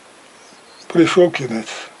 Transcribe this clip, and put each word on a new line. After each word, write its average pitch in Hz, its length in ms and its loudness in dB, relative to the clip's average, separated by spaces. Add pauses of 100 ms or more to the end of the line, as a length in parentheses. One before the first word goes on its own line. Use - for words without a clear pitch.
(880)
прийшов 170 440 4
кінець. 117 420 -8 (260)